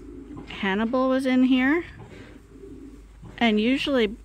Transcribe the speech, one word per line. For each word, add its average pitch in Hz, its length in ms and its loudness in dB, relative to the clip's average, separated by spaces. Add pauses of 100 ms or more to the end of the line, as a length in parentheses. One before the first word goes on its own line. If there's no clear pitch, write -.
(480)
Hannibal 226 640 0
was 262 160 0
in 254 180 4
here, 262 420 4 (1500)
and 214 240 4
usually 247 640 2